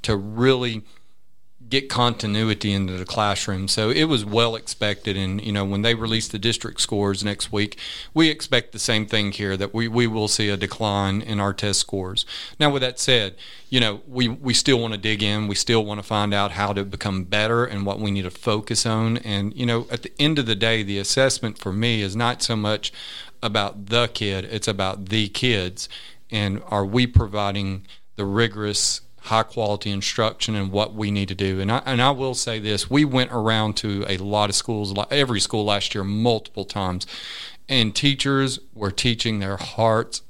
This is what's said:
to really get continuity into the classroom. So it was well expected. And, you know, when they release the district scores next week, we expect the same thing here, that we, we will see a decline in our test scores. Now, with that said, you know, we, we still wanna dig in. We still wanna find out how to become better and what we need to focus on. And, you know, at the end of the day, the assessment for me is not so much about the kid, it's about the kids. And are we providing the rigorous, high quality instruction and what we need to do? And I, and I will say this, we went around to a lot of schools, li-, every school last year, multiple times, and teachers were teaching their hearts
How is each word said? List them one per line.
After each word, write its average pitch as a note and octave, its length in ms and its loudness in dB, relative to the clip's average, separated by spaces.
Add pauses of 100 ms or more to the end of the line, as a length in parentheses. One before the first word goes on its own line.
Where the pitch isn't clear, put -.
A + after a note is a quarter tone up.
to A2 160 0
really A#2 640 2 (840)
get C3+ 200 2
continuity A2 840 2
into G2 220 0
the F2+ 100 -6
classroom. G2 640 0
So A2 220 0
it D#3 160 4
was C3 180 2
well A2+ 320 2
expected. G#2 600 -2
And, F#2+ 240 0
you G#2+ 120 -2
know, G2+ 120 2
when G2 180 0
they A#2 120 4
release A2 320 -2
the - 120 -8
district - 420 -2
scores G2+ 420 0
next G2+ 300 -4
week, G#2 260 -2 (340)
we D#3+ 160 6
expect - 440 0
the A2 80 -8
same G#2+ 260 2
thing G#2 240 0
here, G2 260 -2
that G2+ 160 -2
we, A#2 140 0
we A#2 220 4
will A2 180 0
see G#2 220 2
a G2+ 80 0
decline G2+ 680 0
in G#2+ 160 -4
our G2+ 160 0
test G2+ 240 0
scores. F#2+ 480 -2 (320)
Now, D3+ 120 6
with C#3 120 0
that B2+ 160 -2
said, G#2+ 380 4 (320)
you B2+ 100 4
know, G#2+ 300 2
we, B2 180 0
we B2 260 -2
still B2 280 4
wanna A2+ 180 -4
dig G#2+ 240 0
in. G#2+ 240 2
We G2+ 80 -2
still A2+ 300 2
wanna G#2 180 -6
find G#2 320 0
out G2+ 160 2
how G2+ 220 0
to G2 120 0
become G2 380 -2
better G#2+ 420 2
and G2+ 220 -4
what G2 140 -2
we G#2+ 100 0
need G2 120 0
to F2+ 100 -6
focus A2 520 0
on. A2+ 340 2
And, G2+ 360 -2
you B2+ 100 -4
know, A#2 280 0
at A#2+ 100 -6
the - 160 -10
end D3 220 4
of A#2+ 60 0
the A2 100 0
day, A2+ 260 2
the G2+ 160 -2
assessment B2 580 2
for - 160 -4
me A2 300 2
is G2 140 -2
not A#2+ 260 0
so A#2 140 0
much G#2+ 360 0 (520)
about G2+ 420 0
the A#2 220 2
kid, G2 380 -2
it's G#2+ 200 -4
about G2 440 -2
the A2 180 2
kids. G2+ 600 0 (440)
And G#2 340 0
are G2+ 180 2
we A#2 220 2
providing G2+ 800 0 (300)
the G#2 80 -2
rigorous, G#2 760 0 (220)
high A2 180 4
quality G#2 480 -2
instruction G#2+ 640 0
and G2 180 -2
what G#2 220 0
we G#2+ 160 -2
need G2+ 180 0
to F#2+ 60 -4
do? F#2+ 260 0
And G2 100 0
I, B2+ 140 2
and B2+ 160 0
I C3 100 6
will C3 240 -2
say A#2 240 -2
this, G#2 300 -2
we C#3+ 160 6
went B2+ 260 2
around A2 460 2
to G2+ 320 -2
a G2 80 0
lot G2+ 320 2
of G2 80 0
schools, G#2 360 -2
li-, G2 180 0
every C3 300 2
school G#2+ 260 0
last G2+ 280 0
year, G#2 80 -2
multiple G#2+ 640 0
times, F#2 420 -2 (640)
and A#2 260 2
teachers C3+ 640 2 (120)
were G2+ 180 -2
teaching A2+ 480 0
their G2 200 -4
hearts A2+ 720 0